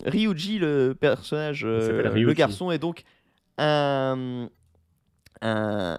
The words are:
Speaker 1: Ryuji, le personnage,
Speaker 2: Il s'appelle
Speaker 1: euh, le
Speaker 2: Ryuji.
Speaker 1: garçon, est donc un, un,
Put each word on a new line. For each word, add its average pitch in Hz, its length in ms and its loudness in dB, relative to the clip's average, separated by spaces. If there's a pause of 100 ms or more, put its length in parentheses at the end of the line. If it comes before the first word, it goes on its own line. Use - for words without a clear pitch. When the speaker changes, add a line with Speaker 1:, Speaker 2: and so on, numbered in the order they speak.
Speaker 1:
Ryuji, 196 520 0
le 143 400 2
personnage, 147 720 -2
Speaker 2:
Il 113 140 2
s'appelle 110 180 0
Speaker 1:
euh, - 40 2
le 110 60 2
Speaker 2:
Ryuji. 117 240 4
Speaker 1:
garçon, 180 360 0
est 165 80 0
donc 165 240 -4 (560)
un, 135 880 0 (920)
un, 107 560 -2